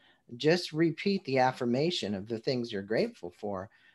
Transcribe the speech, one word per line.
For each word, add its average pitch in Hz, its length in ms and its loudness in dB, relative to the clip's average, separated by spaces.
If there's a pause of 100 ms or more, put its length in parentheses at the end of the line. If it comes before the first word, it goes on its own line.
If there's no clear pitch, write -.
(380)
just 160 340 2
repeat 170 520 0
the 131 160 2
affirmation 127 720 2
of 98 120 -6
the 113 120 -4
things 120 340 -2
you're 101 80 -4
grateful 113 560 -2
for 98 320 -6 (260)